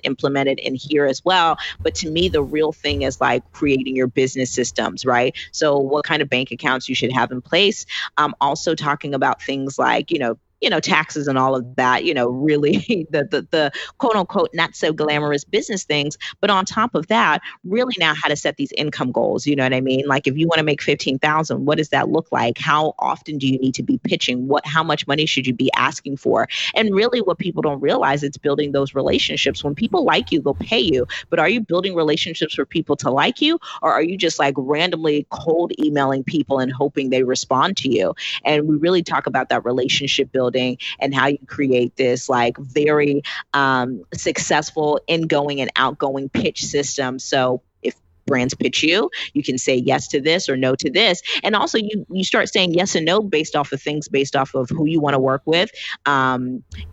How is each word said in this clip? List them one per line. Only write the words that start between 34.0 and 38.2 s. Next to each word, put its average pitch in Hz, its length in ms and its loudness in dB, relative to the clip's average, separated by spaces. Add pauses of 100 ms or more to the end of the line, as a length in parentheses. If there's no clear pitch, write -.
you 180 160 -4
just, 170 200 -2
like, 139 200 0
randomly 151 720 0
cold 170 480 -2
emailing 139 440 0
people 139 360 -2
and 131 120 0
hoping 135 380 -2
they 127 140 2
respond 131 560 0
to - 120 -2
you? - 240 2 (300)